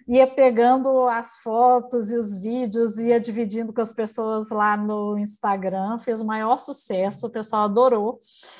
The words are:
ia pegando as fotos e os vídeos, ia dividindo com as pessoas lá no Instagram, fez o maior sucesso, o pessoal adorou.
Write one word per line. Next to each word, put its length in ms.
ia 180
pegando 840
as 300
fotos 720
e 60
os 240
vídeos, 560
ia 220
dividindo 520
com 80
as 140
pessoas 560
lá 260
no 440
Instagram, 800
fez 200
o 60
maior 320
sucesso, 680
o 40
pessoal 340
adorou. 540